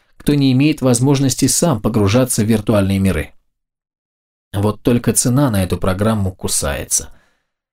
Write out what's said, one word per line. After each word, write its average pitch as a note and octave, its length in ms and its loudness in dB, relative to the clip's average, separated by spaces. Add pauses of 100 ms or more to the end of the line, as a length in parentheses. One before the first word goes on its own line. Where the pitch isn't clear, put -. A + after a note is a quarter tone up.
(160)
кто - 180 -2
не C#3 180 2
имеет D3 280 2
возможности C3 640 2
сам C3 340 0
погружаться A2 600 0
в G2+ 40 -2
виртуальные G#2 520 0
миры. F2+ 340 -2 (1200)
Вот G#2 300 -2
только A#2+ 300 2
цена C3+ 380 0
на G2 120 0
эту F2+ 140 -2
программу G2 560 -2
кусается. - 800 -6 (640)